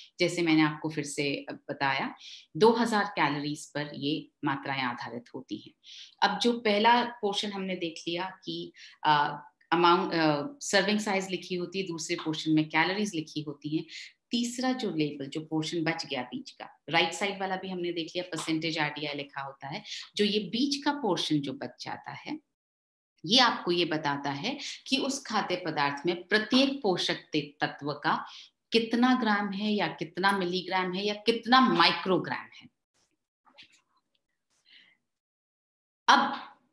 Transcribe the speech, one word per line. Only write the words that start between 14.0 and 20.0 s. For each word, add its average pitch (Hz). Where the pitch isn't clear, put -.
तीसरा 240
जो 220
label, 143
जो 156
portion 160
बच 160
गया 127
बीच -
का, -
right 175
side 196
वाला 190
भी 190
हमने 175
देख 165
लिया, 175
percentage 160
RDI 147
लिखा 143
होता 135
है। 190